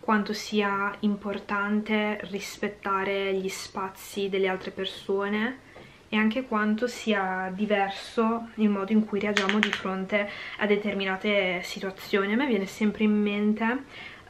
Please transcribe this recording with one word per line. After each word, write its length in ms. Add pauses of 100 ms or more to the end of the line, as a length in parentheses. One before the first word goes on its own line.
quanto 260
sia 680
importante 1200 (100)
rispettare 1040
gli 140
spazi 800
delle 180
altre 240
persone 880 (500)
e 80
anche 280
quanto 420
sia 680
diverso 1000
il 140
modo 240
in 120
cui 140
reagiamo 400
di 140
fronte 580 (280)
a 80
determinate 960
situazioni. 720
A 20
me 100
viene 200
sempre 360
in 180
mente, 640 (480)